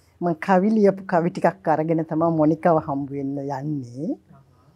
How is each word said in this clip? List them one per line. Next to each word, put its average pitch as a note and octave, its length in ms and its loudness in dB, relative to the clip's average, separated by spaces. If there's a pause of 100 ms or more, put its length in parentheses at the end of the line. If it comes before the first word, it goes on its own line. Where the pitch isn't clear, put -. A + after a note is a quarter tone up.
(200)
මං F3 160 0 (100)
කවි G3 240 4
ලියපු G3 360 2
කවි E3+ 240 0
ටිකක් E3+ 380 -2
අරගෙන D#3+ 360 0
තමයි E3 320 0
මොනිකාව D#3+ 440 4
හම්බ C#3 300 -6
වෙන්න C#3 280 -6
යන්නේ. C#3 720 -8 (680)